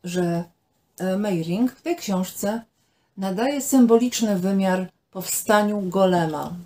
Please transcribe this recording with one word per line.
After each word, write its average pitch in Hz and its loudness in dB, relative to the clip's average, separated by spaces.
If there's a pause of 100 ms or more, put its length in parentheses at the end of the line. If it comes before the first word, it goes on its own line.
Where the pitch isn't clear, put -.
że, 175 -2 (560)
e, 190 -2
Meiring 202 -2
w - -20
tej 339 -4
książce 202 -4 (560)
nadaje 220 -2
symboliczny 233 4
wymiar 185 0 (220)
powstaniu 208 0
golema. 175 0 (120)